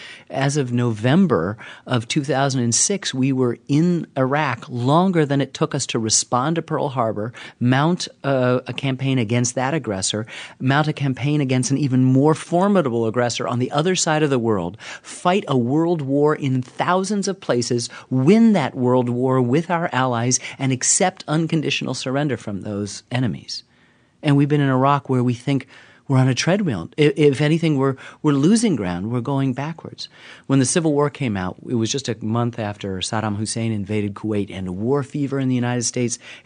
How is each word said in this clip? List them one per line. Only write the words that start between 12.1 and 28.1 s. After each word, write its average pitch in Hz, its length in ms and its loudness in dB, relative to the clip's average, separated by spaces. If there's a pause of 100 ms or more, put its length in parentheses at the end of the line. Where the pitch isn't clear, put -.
formidable 165 720 0
aggressor 117 420 -2
on 120 120 -2
the 127 120 -2
other 160 240 0
side 156 280 0
of 147 80 2
the 131 80 2
world, 101 380 0 (240)
fight 185 460 -2
a 139 100 2
world 156 440 0
war 143 340 2
in 131 260 -2
thousands 190 680 -2
of 190 100 -6
places, 120 480 -2 (220)
win 202 440 6
that 143 220 0
world 123 320 2
war 127 340 2
with 131 280 0
our 170 240 -2
allies, 127 240 0 (400)
and 135 140 -2
accept 185 560 0
unconditional 151 640 -2
surrender 131 440 -2
from 98 240 -8
those 101 500 -8
enemies. 117 520 -4 (600)
And 143 120 2
we've 143 140 2
been 147 120 2
in 139 80 2
Iraq 135 400 2
where 127 140 2
we 123 120 0
think 135 320 -4 (400)
we're 139 100 2
on 131 100 6
a 131 60 2
treadmill. 160 640 -2
I-, 151 180 4
if 147 240 4
anything, 156 380 2
we're, 135 200 0 (260)